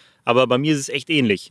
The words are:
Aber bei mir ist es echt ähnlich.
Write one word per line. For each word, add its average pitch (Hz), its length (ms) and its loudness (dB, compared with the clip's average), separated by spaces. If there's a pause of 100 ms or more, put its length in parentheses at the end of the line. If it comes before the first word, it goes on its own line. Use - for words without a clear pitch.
(240)
Aber 123 220 2
bei 120 100 0
mir 147 160 0
ist 147 60 0
es 135 100 -8
echt 135 220 -10
ähnlich. 123 400 0